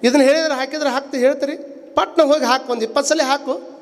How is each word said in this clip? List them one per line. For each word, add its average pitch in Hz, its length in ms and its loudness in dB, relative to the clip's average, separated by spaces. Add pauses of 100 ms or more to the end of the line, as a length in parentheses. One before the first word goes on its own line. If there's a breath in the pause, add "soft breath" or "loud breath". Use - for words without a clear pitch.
ಇದನ್ನ 254 200 4
ಹೇಳಿದ್ರೆ 302 320 2
ಹಾಕಿದ್ರೆ 277 340 -4
ಹಾಕ್ತಿ 277 300 -4
ಹೇಳ್ತೀರಿ, 277 340 0 (420)
ಪಟ್ನ 339 280 2
ಹೋಗಿ 285 220 4
ಹಾಕು, 262 280 0
ಒಂದು 226 120 -2
ಇಪ್ಪತ್ತು 277 300 0
ಸಲ 320 100 -2
ಹಾಕು 277 360 -2 (220)